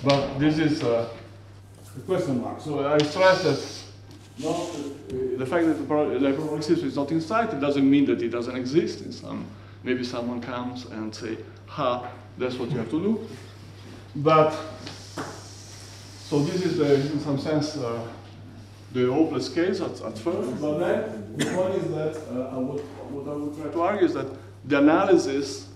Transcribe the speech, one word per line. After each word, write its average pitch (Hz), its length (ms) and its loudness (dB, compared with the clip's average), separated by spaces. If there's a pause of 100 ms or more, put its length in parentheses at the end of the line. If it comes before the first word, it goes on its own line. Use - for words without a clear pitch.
But 135 360 4
this 151 180 4
is, 151 240 2
uh, 117 260 2 (880)
a 127 40 -12
question 139 420 0
mark. - 180 -8
So 139 240 -2
I 151 140 4
stress 180 460 6
that - 1000 -4
not, 165 120 0
uh, 139 840 -4
the 131 80 -2
fact 170 200 4
that 156 80 6
the 139 100 -2
pro-, 139 340 2
the 139 120 4
hyperbolic 151 340 -2
system 139 240 2
is 131 80 -4
not 147 160 0
in 160 80 2
sight, 220 320 0
it 139 80 -4
doesn't 143 280 4
mean 139 180 8
that 117 140 2
it 117 100 0
doesn't 120 260 -4
exist. 143 460 0
In - 100 -10
some, - 340 -10 (380)
maybe 127 180 0
someone 120 380 -4
comes 123 460 -8
and 110 280 -8
say, 110 240 -8 (300)
"Ha, 123 420 -2 (260)
that's 123 200 -2
what - 160 -4
you 120 60 0
have 110 120 -4
to 156 100 0
do." 214 280 0 (880)
But, 156 340 6 (1700)
so 147 180 0
this 180 240 0
is 156 120 0
the, 143 160 6
in 143 260 2
some 139 180 -2
sense, 151 380 0
uh, 117 280 -4 (880)
the 123 140 4
hopeless 147 440 2
case 185 300 2
at, 123 200 -4
at 110 180 -8
first. - 420 -2
But 151 180 0
then - 580 -2
the 147 80 0
point 185 320 0
is 160 160 0
that, 156 240 -2 (120)
uh, 127 300 -6
what, 143 220 -2 (320)
what 139 200 -8
I 147 40 -4
would 147 200 -6
try 147 140 -6
to 170 100 -2
argue 185 280 4
is 135 60 0
that 135 120 -2 (380)
the 143 140 4
analysis 151 960 4